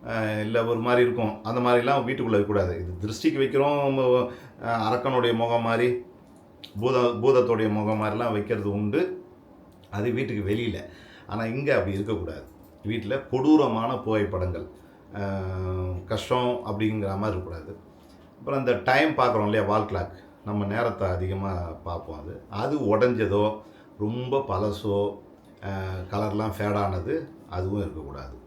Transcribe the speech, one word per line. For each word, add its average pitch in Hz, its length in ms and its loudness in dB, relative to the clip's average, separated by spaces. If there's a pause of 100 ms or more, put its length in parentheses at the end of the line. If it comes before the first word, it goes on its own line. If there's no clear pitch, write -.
ஆ, 113 160 -2
இல்ல 107 420 0
ஒரு 117 140 0
மாதிரி 120 220 4
இருக்கும், 113 420 2
அந்த 120 160 -2
மாதிரிலாம் 123 460 4
வீட்டுக்குள்ள 113 340 0
இருக்கக்கூடாது. 98 400 0
இது 90 280 -6
திருஷ்டிக்கு 139 340 0
வைக்கிறோம், 135 880 4 (340)
ஆ, 113 300 0
அரக்கனுடைய 123 420 2
முகம் 117 260 2
மாதிரி, 120 440 2 (760)
பூத-, 120 420 2
பூதத்துடைய 113 500 6
முகம் 107 300 0
மாதிரிலாம் 110 300 0
வைக்கிறது 101 400 -2
உண்டு, 104 540 0 (680)
அது 107 200 0
வீட்டுக்கு 104 420 -2
வெளியில. 110 300 -2 (440)
ஆனா 113 180 -4
இங்க 135 300 0
அப்படி 98 180 0
இருக்கக்கூடாது. 87 600 -6 (280)
வீட்ல 110 360 -4
கொடூரமான 131 800 4
புகைப்படங்கள், 92 680 -2 (480)
ஆ, 98 260 -4 (640)
கஷ்டம் 123 600 0
அப்படிங்கிற 104 520 -2
மாதிரி 101 40 -4
இருக்கக்கூடாது. 90 560 -6 (640)
அப்புறம் 139 200 -2
இந்த 120 240 0
டைம் 139 280 4
பார்க்குறோம் 120 320 2
இல்லையா, 104 220 2
வால் 104 200 2
கிளாக், 90 260 -6 (340)
நம்ம 104 200 -2
நேரத்தை 104 440 0
அதிகமா 92 440 -2 (300)
பார்ப்போம். 82 380 -8
அது, 85 280 -12
அது 117 480 0
உடைஞ்சதோ 107 640 2 (380)
ரொம்ப 127 500 -2
பழசோ, 101 680 -2 (460)
ஆ, 98 180 -6 (300)
கலர்லாம் 104 460 -2
ஃபேட் 104 180 0
ஆனது, 101 540 -2 (200)
அதுவும் 95 320 -4
இருக்கக்கூடாது. 69 540 -10 (120)